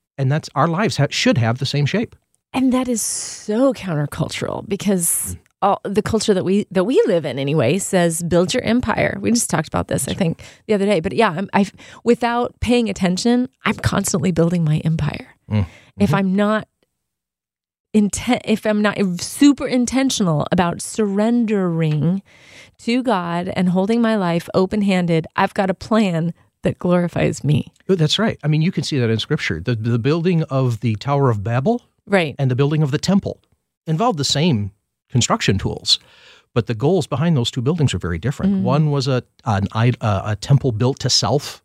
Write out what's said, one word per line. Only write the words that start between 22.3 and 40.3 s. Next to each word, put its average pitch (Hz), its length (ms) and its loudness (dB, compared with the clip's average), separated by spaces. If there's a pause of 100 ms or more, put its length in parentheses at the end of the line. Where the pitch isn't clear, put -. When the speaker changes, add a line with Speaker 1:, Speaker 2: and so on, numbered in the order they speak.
Speaker 2:
to 240 240 -2
God 175 540 -2
and 185 140 2
holding 196 300 2
my 220 160 2
life 175 380 0
open-handed, 185 720 0 (100)
I've 190 180 0
got 190 160 0
a 185 40 0
plan 175 580 0 (300)
that 170 160 -2
glorifies - 640 0
me. - 280 0 (160)
Speaker 1:
Oh, 190 60 4
that's 156 240 0
right. 214 240 -2
I 151 60 -2
mean, 156 140 2
you 180 100 0
can 147 120 -4
see 151 140 -2
that 117 120 2
in 110 80 2
Scripture. 101 420 -4
The, 120 140 -2
the 117 240 0
building 160 460 2
of 131 360 0
the 113 160 0
Tower 139 340 0
of 104 120 -2
Babel 135 400 -2 (240)
Speaker 2:
Right. 180 320 0
Speaker 1:
and 135 120 2
the 127 60 0
building 147 260 2
of 139 80 0
the 147 80 0
temple - 420 0 (460)
involved 170 320 0
the 143 60 -2
same 131 480 0 (360)
construction 120 480 0
tools, - 420 -2 (560)
but 117 120 0
the 120 80 -2
goals 143 320 0
behind 160 300 0
those 120 140 0
two 131 120 -6
buildings 147 320 0
are 90 40 -2
very 87 200 -4
different. 170 380 -2
Speaker 2:
Mm. 190 60 -2
Speaker 1:
One 151 280 2
was 139 180 -2
a, 127 140 0 (220)
an 101 280 0
i-, 117 280 2
a, 101 260 0
a 107 100 -4